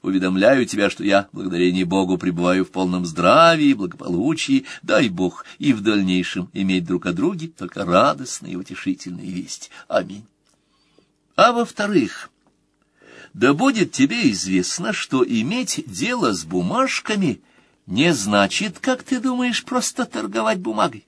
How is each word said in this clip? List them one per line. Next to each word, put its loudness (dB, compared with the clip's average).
уведомляю 2
тебя, 0
что -6
я, 2
благодарение 0
Богу, 0
пребываю 0
в -8
полном -2
здравии 4
и 4
благополучии. -2
Дай 2
Бог -4
и 2
в 0
дальнейшем 0
иметь 0
друг -2
о -2
друге -2
только -10
радостные 0
и -8
утешительные -8
вести. -12
Аминь. -4
А 4
во-вторых, -2
да 2
будет 2
тебе 2
известно, -2
что 0
иметь -2
дело -2
с -6
бумажками -2
не 2
значит, 0
как -2
ты -4
думаешь, -2
просто -4
торговать -2
бумагой. -2